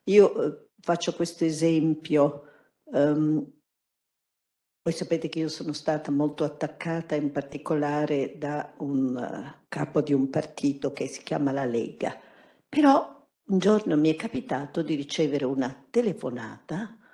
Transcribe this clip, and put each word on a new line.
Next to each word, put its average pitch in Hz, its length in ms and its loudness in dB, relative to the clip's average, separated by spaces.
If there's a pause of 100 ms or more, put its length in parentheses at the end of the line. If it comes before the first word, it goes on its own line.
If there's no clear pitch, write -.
Io, 196 380 6
eh, - 260 -4 (100)
faccio 170 340 -2
questo 170 320 -2
esempio, 156 960 2 (480)
ehm, 151 600 2 (1300)
voi 170 120 -2
sapete 165 360 -2
che - 80 -8
io 160 120 -2
sono 156 220 -8
stata 151 380 -4
molto 147 340 0
attaccata 165 720 -6
in 151 180 -2
particolare 147 1080 -2
da 147 400 -6
un, 135 360 -2
eh, 120 540 -10
capo 151 320 -2
di 143 120 0
un 135 180 2
partito 139 600 -2
che 135 140 -6
si - 140 -12
chiama 147 300 -2
la 139 140 -2
Lega, - 540 -4 (480)
però - 480 4 (340)
un 190 100 4
giorno 202 380 4
mi 156 140 6
è 156 40 2
capitato 139 680 -6
di 156 140 -2
ricevere 143 500 0
una 131 460 -2
telefonata, 160 1080 -4 (160)